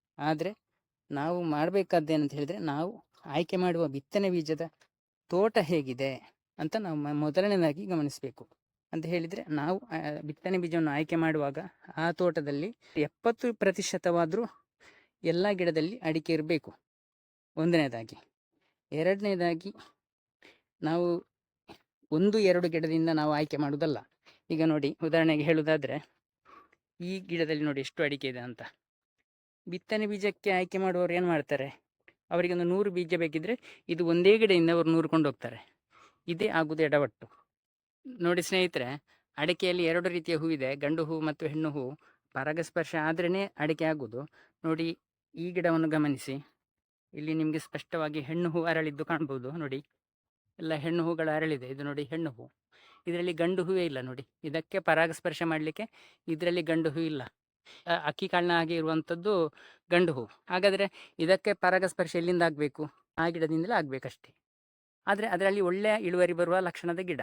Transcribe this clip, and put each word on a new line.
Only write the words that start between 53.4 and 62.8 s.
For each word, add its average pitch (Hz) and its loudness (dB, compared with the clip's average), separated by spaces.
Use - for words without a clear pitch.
ಹೂವೇ 180 0
ಇಲ್ಲ 139 -4
ನೋಡಿ. 127 -10
ಇದಕ್ಕೆ 160 -6
ಪರಾಗಸ್ಪರ್ಶ 165 0
ಮಾಡ್ಲಿಕ್ಕೆ 160 -2
ಇದರಲ್ಲಿ 175 0
ಗಂಡು 160 2
ಹೂ 147 -4
ಇಲ್ಲ. 156 -2
ಅ-, 170 0
ಅಕ್ಕಿ 151 -2
ಕಾಳಿನ 175 2
ಹಾಗೆ 170 2
ಇರುವಂತದ್ದು 165 0
ಗಂಡು 175 4
ಹೂ. 127 -6
ಹಾಗಾದ್ರೆ 190 0
ಇದಕ್ಕೆ 185 2
ಪರಾಗಸ್ಪರ್ಶ 180 2
ಎಲ್ಲಿಂದ 170 2
ಆಗ್ಬೇಕು? 151 0